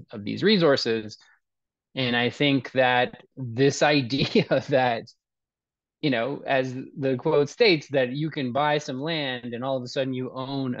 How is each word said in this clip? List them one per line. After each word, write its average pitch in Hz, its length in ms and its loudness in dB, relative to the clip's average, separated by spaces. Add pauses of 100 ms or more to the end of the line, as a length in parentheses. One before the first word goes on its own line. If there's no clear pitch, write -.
(100)
of 104 140 -12
these 110 180 -6
resources. 139 720 2 (800)
And 127 200 -2
I 120 140 2
think 139 440 0
that 123 500 2 (140)
this 135 460 0
<laughs> - 0 -
idea 143 640 2 (240)
that, 123 360 2 (1000)
you 151 80 2
know, 127 360 0
as 131 280 0 (240)
the 135 180 0
quote 147 320 2
states, 190 420 2
that 131 200 0
you 147 200 -4
can 131 220 -4
buy 147 260 2
some 131 220 -6
land 135 540 -6
and 120 100 -6
all 135 120 -2
of 127 60 -6
a 123 60 -10
sudden 131 260 -4
you 127 200 -6
own 131 460 -4